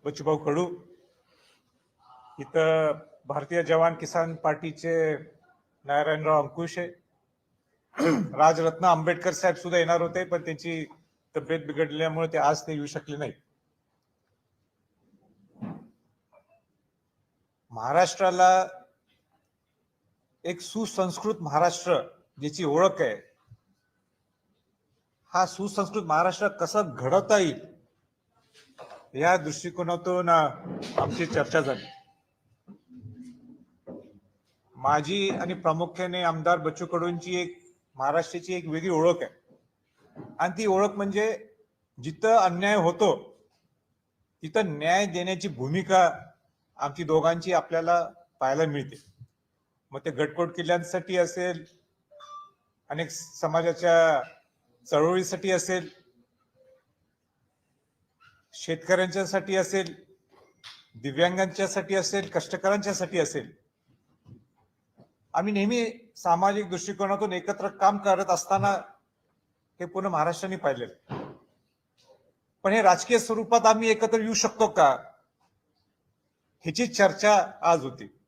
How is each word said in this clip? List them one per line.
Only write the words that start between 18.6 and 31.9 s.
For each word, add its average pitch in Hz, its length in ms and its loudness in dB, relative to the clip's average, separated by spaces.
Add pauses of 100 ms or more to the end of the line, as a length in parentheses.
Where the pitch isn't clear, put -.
एक 175 180 -8
सुसंस्कृत 208 800 -4
महाराष्ट्र 160 600 0 (380)
ज्याची 147 240 -6
ओळख 175 380 4
आहे, 110 340 -4 (2000)
हा 180 120 4
सुसंस्कृत 202 580 -4
महाराष्ट्र 175 440 0
कसा 196 340 -2
घडवता 185 560 2
येईल 165 240 0 (1500)
या 165 240 4
दृष्टिकोनातून, 175 920 -4
अ, 160 180 6 (500)
आमची 147 280 -2
चर्चा 156 360 0
झाली. 131 240 -4 (3000)